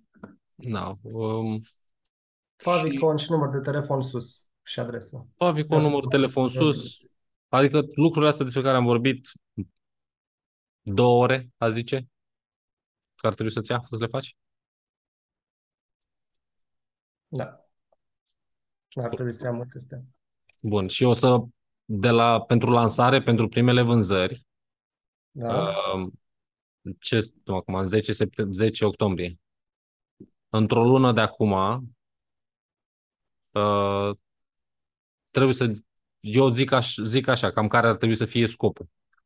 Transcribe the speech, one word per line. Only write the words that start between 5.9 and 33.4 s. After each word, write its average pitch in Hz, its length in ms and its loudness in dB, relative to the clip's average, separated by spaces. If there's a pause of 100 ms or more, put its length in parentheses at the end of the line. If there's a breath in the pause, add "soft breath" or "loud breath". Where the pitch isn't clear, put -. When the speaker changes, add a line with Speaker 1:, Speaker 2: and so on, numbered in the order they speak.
Speaker 1:
de 135 80 -2
telefon 131 320 2
Speaker 2:
vedem. 143 240 0
Speaker 1:
sus. - 260 -8 (500)
Adică 139 340 2 (140)
lucrurile 151 340 4
astea 143 160 -2
despre 127 180 -4
care 131 140 2
am 123 80 2
vorbit 120 460 0 (1500)
două 120 420 4
ore, 127 340 0
a 117 120 0
zice, 120 380 -6 (1080)
că - 120 -4
ar 104 60 -2
trebui 110 180 -6
să-ți 110 200 -6
ia, 120 180 -4
să 123 100 -12
le 113 80 -4
faci? 131 280 -10 (3000)
Speaker 2:
Da. - 380 -12 (1300)
N-ar 120 140 -6
trebui 120 240 -8
să - 120 -10
ia 123 60 -6
mult 123 240 -10
astea. 127 260 -18 (580)
Speaker 1:
Bun, 101 280 -2
și - 160 -2
o 123 100 6
să, 123 300 4 (420)
de 110 240 0
la, 117 320 4
pentru 120 300 2
lansare, 123 500 4
pentru 113 260 0
primele 123 340 2
vânzări, 104 640 0 (840)
Speaker 2:
Da. 117 420 -4 (220)
Speaker 1:
um, 92 160 -6 (880)
ce 113 220 -2
suntem - 340 -8
acum, 92 200 -6
în 95 120 -2
zece - 260 0
septem-, 101 380 -4
zece 107 340 -2
octombrie. 90 540 -2 (1120)
Într-o 110 340 2
lună 127 280 6
de 113 100 2
acum, 107 300 0 (2000)